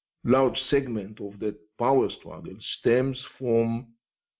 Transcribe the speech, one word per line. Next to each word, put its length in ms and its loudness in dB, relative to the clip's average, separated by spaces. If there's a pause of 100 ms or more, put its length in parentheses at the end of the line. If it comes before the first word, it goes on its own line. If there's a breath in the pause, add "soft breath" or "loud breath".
(220)
Large 380 4 (100)
segment 500 -2
of 200 -10
that 180 -4 (180)
power 320 4
struggle 460 -12 (240)
stems 420 2 (160)
from 520 0 (520)